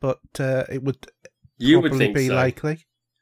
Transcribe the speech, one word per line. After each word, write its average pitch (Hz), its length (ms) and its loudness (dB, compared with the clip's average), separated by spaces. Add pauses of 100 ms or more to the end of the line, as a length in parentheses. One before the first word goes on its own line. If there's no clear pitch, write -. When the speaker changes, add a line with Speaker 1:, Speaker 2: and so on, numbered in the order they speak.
Speaker 1:
but, 131 180 -2 (200)
uh, 131 300 -2
it 131 140 -8
would 135 240 -6 (500)
Speaker 2:
You 143 220 4
would 160 120 0
Speaker 1:
probably 131 160 2
Speaker 2:
think 104 100 -2
Speaker 1:
be 131 100 0
Speaker 2:
so. 127 80 0
Speaker 1:
likely. 151 500 -2 (360)